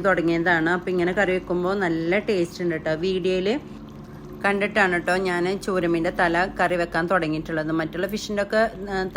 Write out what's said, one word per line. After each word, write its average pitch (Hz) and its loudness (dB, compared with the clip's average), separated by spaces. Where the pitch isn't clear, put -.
തുടങ്ങിയതാണ്. 165 2
അപ്പം 180 -4
ഇങ്ങനെ 175 2
കറി 185 4
വെക്കുമ്പോൾ 180 0
നല്ല 165 0
ടേസ്റ്റ് 180 0
ഉണ്ട് 160 0
ട്ടോ. 160 2
വീഡിയോയിൽ 185 0
കണ്ടിട്ടാണ് 202 2
ട്ടോ 180 4
ഞാൻ 175 0
ചൂരമീൻ്റെ 175 0
തല 170 2
കറി 175 2
വെക്കാൻ 165 0
തുടങ്ങിയിട്ടുള്ളത്. 156 0
മറ്റുള്ള 160 -4
ഫിഷിൻ്റെ 208 -4
ഒക്കെ, 220 4
ആ, 190 0